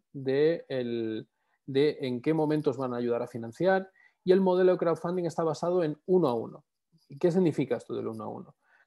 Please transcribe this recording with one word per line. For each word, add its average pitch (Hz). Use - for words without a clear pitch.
de, 143
el, 117
de 139
en 123
qué 156
momentos 151
van 127
a -
ayudar 120
a 120
financiar. 170
Y 180
el 190
modelo 185
de 175
crowdfunding 170
está 165
basado 170
en 151
uno 180
a 123
uno. 117
¿Y 139
qué 180
significa 156
esto 113
del 113
uno 110
a 107
uno? 123